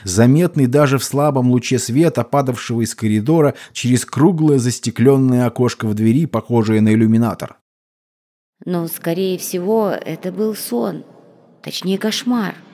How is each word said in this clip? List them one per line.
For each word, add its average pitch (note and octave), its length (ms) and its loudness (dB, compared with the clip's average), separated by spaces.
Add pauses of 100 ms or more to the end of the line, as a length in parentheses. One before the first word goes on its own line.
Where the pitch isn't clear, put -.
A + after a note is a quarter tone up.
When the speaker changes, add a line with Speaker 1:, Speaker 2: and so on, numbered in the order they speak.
Speaker 1:
заметный C3 640 2
даже C#3 280 2
в C3 60 -2
слабом C3+ 480 0
луче B2+ 300 0
света, D3+ 420 0
падавшего B2+ 600 -4
из A2+ 120 -4
коридора A#2 600 0 (180)
через B2 320 0
круглое D3+ 560 2
застеклённое B2 840 2
окошко A#2+ 420 -2
в G#2 60 -2
двери, A2+ 320 2
похожее A2 540 0
на A2 140 4
иллюминатор. A2+ 640 0 (1080)
Speaker 2:
Но, E3+ 220 -4
скорее F3 520 -4
всего, G3 500 -2
это D#3+ 420 -8
был G#3+ 240 -4
сон, G#3 480 -6 (640)
точнее, F#3 340 -6
кошмар. A3 560 -4 (200)